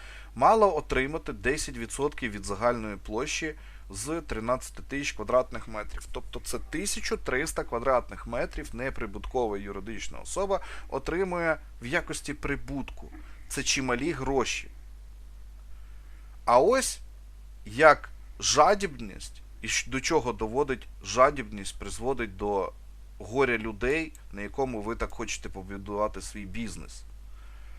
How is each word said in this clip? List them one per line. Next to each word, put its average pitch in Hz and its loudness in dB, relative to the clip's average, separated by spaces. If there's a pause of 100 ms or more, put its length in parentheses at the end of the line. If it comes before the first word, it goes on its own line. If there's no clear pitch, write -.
(360)
мала 214 8
отримати 147 0
десять 123 0
відсотків 123 -2
від 101 -6
загальної 107 0
площі 123 -2 (340)
з 131 -4
тринадцяти 120 -2
тисяч 143 -4
квадратних 117 2
метрів. 107 -6
Тобто - -6
це - -4
тисячу - -2
триста 147 -2
квадратних 117 0
метрів 123 -4
неприбуткова 113 -2
юридична 101 -6
особа 196 0 (300)
отримує 170 0 (240)
в 120 -8
якості 151 -2
прибутку. 139 -4 (380)
Це - -2
чималі 131 2
гроші. 131 0 (1800)
А 120 10
ось 240 6 (640)
як 139 10 (300)
жадібність, 151 4 (200)
і 113 -6
щ-, - 0
до 131 0
чого 127 4
доводить 113 0 (180)
жадібність, 107 4
призводить 113 -2
до 101 2 (460)
горя 120 4
людей, 117 0 (180)
на 98 -8
якому 117 -2
ви 113 -2
так 110 -4
хочете - -6
побудувати 98 -4
свій 101 -8
бізнес. 95 -6 (760)